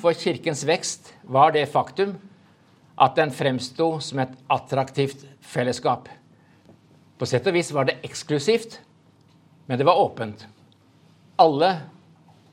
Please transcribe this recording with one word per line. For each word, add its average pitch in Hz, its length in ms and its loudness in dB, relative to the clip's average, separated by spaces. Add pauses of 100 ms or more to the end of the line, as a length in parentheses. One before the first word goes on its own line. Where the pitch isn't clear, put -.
for 165 180 2
kirkens 151 480 -4
vekst - 460 -4 (180)
var 147 240 6
det 151 160 2
faktum 190 460 -2 (840)
at 135 160 4
den 151 160 2
fremsto 139 560 -2 (160)
som 175 160 -6
et 131 160 -6 (160)
attraktivt 135 720 -4 (160)
fellesskap. 123 720 -4 (1040)
På 123 100 -6
sett - 220 0
og 175 80 2
vis 170 160 0
var 135 160 0
det - 160 -2
eksklusivt, - 760 -2 (920)
men 123 80 0
det 139 80 0
var 180 160 6
åpent. 110 400 -6 (960)
Alle 165 320 4 (800)